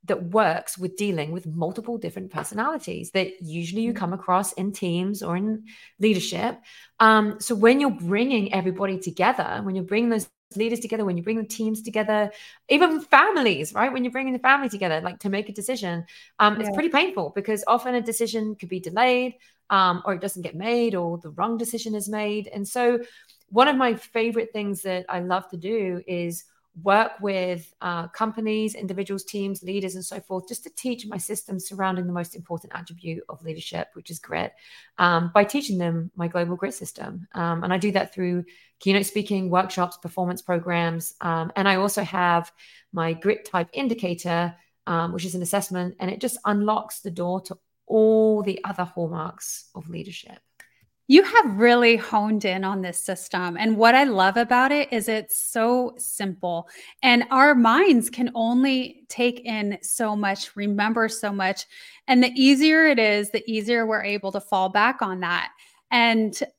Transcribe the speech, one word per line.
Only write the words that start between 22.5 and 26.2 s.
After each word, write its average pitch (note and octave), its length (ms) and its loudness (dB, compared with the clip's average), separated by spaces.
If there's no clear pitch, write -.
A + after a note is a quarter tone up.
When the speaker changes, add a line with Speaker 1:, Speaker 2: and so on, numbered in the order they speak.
Speaker 1:
so A#3+ 340 0
one A#3+ 180 6
of C#4 80 2
my B3 180 2
favorite A3+ 580 -4
things G3+ 300 -6
that F#3 280 -4
I F3+ 100 -4
love F3+ 300 -2
to F#3 80 -12
do F#3 480 -4
is F3 380 -6